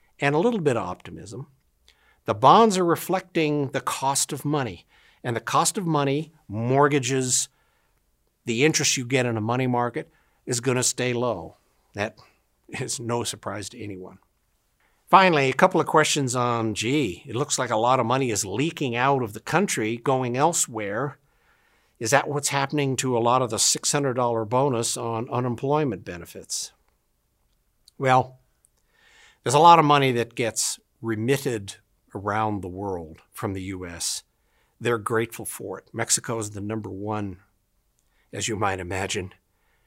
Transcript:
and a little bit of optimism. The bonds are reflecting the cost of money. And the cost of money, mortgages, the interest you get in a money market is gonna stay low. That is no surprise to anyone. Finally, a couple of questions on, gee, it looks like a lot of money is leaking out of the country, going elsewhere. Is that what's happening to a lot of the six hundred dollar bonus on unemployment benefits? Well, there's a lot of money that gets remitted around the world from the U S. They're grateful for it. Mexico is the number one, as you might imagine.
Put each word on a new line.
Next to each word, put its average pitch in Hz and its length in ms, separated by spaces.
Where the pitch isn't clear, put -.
and 143 160
a 156 40
little 226 200
bit 139 180
of 92 100
optimism. 90 600
The 113 100
bonds 185 420
are 180 80
reflecting 156 840
the 131 120
cost - 500
of 143 140
money. 139 400
And 120 120
the 113 60
cost 165 380
of 175 80
money, 147 440
mortgages, 131 1040
the 120 200
interest 156 320
you 127 80
get 127 200
in 117 120
a 104 40
money 123 240
market 120 460
is 123 140
gonna 123 240
stay 123 300
low. 110 420
That 104 240
is - 300
no 117 240
surprise 101 460
to 123 120
anyone. 98 380
Finally, 170 400
a 131 40
couple 180 280
of 139 60
questions 147 480
on, 117 380
gee, 110 520
it 104 100
looks 143 220
like 127 120
a 117 60
lot 123 240
of 117 60
money 127 240
is 101 160
leaking 123 500
out 131 280
of 107 100
the - 60
country, 120 580
going 127 400
elsewhere. 131 800
Is 110 120
that 143 160
what's 143 220
happening 139 480
to 127 200
a - 20
lot 120 220
of 120 80
the 107 100
six - 320
hundred 139 220
dollar 117 320
bonus 123 520
on 117 320
unemployment 123 760
benefits? - 640
Well, 127 420
there's 123 100
a 147 60
lot 170 200
of 151 60
money 139 280
that 117 200
gets - 460
remitted 113 760
around 104 460
the 92 60
world 90 520
from 101 220
the 95 100
U 92 220
S. - 380
They're 117 180
grateful 113 480
for - 320
it. - 160
Mexico 113 460
is 104 120
the 104 100
number 107 280
one, 101 480
as 101 160
you 110 80
might 95 240
imagine. 92 540